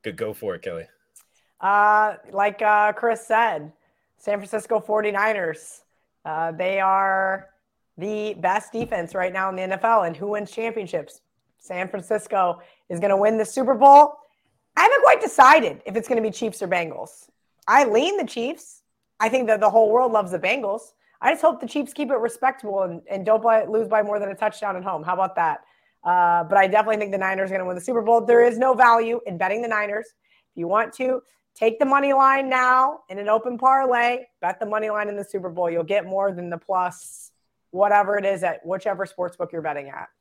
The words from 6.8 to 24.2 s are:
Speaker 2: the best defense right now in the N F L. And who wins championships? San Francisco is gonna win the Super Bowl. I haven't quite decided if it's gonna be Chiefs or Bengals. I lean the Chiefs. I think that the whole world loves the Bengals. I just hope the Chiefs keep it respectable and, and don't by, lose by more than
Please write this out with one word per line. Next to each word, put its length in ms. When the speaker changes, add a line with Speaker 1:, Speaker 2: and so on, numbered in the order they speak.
Speaker 2:
the 380
best 360
defense 440
right 180
now 160
in 60
the 80
N 80
F 120
L. 200
And 120
who 140
wins 220
championships? 680
San 300
Francisco 760
is 100
gonna 180
win 200
the 80
Super 280
Bowl. 420
I 60
haven't 200
quite 180
decided 640
if 100
it's 120
gonna 140
be 100
Chiefs 300
or 60
Bengals. 640
I 180
lean 320
the 80
Chiefs. 580
I 100
think 180
that 120
the 100
whole 220
world 200
loves 200
the 80
Bengals. 420
I 80
just 120
hope 180
the 60
Chiefs 260
keep 160
it 80
respectable 640
and, 260
and 160
don't 200
by, 220
lose 220
by 140
more 180
than 100